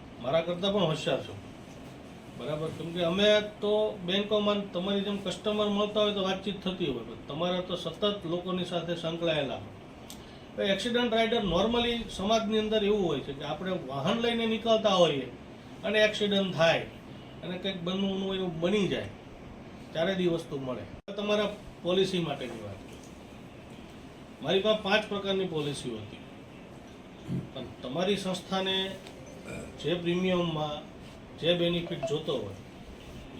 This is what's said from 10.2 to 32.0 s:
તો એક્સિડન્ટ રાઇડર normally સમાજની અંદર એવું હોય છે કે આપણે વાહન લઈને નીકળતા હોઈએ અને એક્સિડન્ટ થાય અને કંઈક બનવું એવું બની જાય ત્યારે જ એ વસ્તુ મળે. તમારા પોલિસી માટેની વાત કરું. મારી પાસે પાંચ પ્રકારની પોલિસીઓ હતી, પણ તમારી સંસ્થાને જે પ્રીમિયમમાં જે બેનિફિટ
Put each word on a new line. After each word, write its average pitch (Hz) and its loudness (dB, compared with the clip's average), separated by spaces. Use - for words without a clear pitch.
તો - -4
એક્સિડન્ટ 226 2
રાઇડર 226 4
normally 233 4
સમાજની 214 4
અંદર 214 4
એવું 202 4
હોય 143 2
છે 143 -6
કે 139 -8
આપણે 160 -2
વાહન 139 0
લઈને 233 2
નીકળતા 220 4
હોઈએ 147 6
અને 208 2
એક્સિડન્ટ 202 4
થાય 151 6
અને 170 -6
કંઈક 185 -2
બનવું 190 0
એવું 185 -2
બની 185 4
જાય 123 -2
ત્યારે 165 2
જ 180 2
એ 175 4
વસ્તુ 160 0
મળે. 127 -4
તમારા 208 2
પોલિસી 185 2
માટેની 131 -4
વાત 98 -8
કરું. - -14
મારી 175 4
પાસે 214 4
પાંચ 214 4
પ્રકારની 196 0
પોલિસીઓ 143 -2
હતી, - -12
પણ 127 -10
તમારી 185 2
સંસ્થાને 190 -2
જે 147 0
પ્રીમિયમમાં 170 2
જે 151 4
બેનિફિટ 170 0